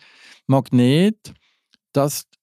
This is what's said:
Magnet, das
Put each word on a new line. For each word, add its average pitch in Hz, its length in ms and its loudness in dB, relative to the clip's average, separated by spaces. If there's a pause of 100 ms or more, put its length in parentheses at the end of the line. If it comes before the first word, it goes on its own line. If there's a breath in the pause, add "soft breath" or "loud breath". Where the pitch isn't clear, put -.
(480 soft breath)
Magnet, 135 840 0 (600)
das 143 340 -4 (160)